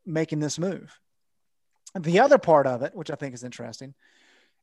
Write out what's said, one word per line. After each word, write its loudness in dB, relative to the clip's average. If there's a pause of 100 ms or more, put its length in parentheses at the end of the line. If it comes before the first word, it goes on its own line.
making -4
this -4
move. -10 (960)
The 2
other 8
part 4
of -2
it, -8
which -12
I -6
think -10
is -16
interesting, -14 (680)